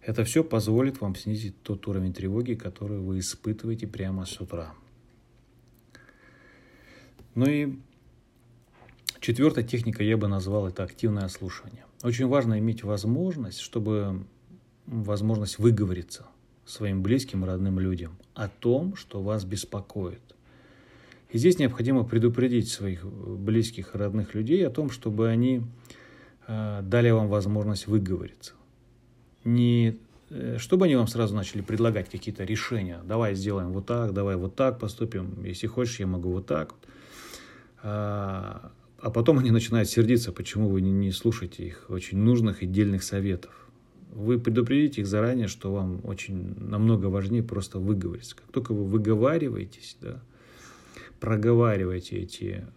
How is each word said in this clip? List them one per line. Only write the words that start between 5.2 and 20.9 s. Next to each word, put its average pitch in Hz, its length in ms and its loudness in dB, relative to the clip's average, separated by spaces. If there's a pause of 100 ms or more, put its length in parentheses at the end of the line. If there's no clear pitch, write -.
Ну 123 100 4
и 143 320 0 (1400)
четвёртая 127 440 2
техника, 117 380 -2
я 107 160 2
бы 104 100 0
назвал 98 400 -2
это 90 160 -6
активное 101 440 -2
слушание. - 580 -12 (160)
Очень 120 260 0
важно 120 300 2
иметь 110 260 0
возможность, 117 760 -2
чтобы, 104 680 -4 (600)
возможность 104 720 -2
выговориться 101 680 2 (400)
своим 98 380 -4
близким 101 400 0
и 92 40 -2
родным 92 320 0
людям 90 380 -4 (180)
о 107 120 -6
том, 143 480 0
что - 260 -12
вас 104 220 -2
беспокоит. 98 800 -8 (1080)